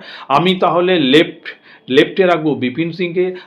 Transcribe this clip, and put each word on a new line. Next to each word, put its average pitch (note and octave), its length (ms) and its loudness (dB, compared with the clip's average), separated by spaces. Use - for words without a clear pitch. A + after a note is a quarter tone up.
আমি E3+ 280 2
তাহলে F3+ 440 0
লেফট, C#3+ 560 0
লেফটে D#3+ 360 2
রাখবো D#3 300 0
বিপিন B2+ 360 -4
সিংকে, F3+ 440 -4